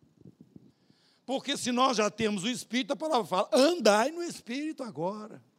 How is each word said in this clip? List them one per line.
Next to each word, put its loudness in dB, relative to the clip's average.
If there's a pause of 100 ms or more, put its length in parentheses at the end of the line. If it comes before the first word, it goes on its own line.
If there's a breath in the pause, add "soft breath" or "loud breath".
(1200)
Porque -4
se -4
nós 2
já 2
temos -2
o -2
Espírito, -4
a -6
palavra 0
fala: 0
"Andai 4
no -8
Espírito -8
agora." -10 (160)